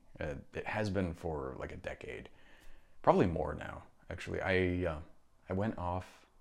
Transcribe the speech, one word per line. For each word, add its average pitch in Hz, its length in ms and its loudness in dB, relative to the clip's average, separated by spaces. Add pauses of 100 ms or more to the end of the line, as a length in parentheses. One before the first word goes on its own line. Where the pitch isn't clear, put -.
(200)
Uh, 76 140 -2 (200)
it - 100 -4
has 107 260 0
been 92 220 2
for, 71 460 -4
like, - 140 -6
a - 40 -10
decade, - 520 -8 (760)
probably 160 240 8
more 82 320 0
now, - 240 -10 (300)
actually. 87 280 -4
I, 90 520 4
uh, 76 60 -4 (520)
I 95 40 0
went 104 220 2
off 87 300 -2 (340)